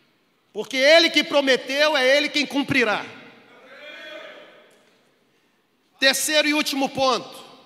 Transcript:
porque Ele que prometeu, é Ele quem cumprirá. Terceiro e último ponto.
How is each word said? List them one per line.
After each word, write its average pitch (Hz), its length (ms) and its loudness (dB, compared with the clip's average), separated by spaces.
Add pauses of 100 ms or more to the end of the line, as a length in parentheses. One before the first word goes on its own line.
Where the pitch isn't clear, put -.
(520)
porque 220 260 -8
Ele 320 320 6
que 302 140 0
prometeu, 285 720 0
é 262 200 2
Ele 294 120 0
quem 294 160 -2
cumprirá. 233 600 -2 (3000)
Terceiro 302 480 2
e 294 60 0
último 277 360 -2
ponto. 254 540 -2 (220)